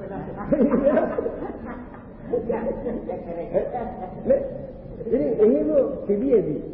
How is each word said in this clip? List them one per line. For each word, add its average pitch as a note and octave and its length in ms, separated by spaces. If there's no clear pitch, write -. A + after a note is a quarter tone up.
නේ? G#3+ 200
ඉතින් A#3 240
එහෙම C4+ 340
තිබියදී G3+ 580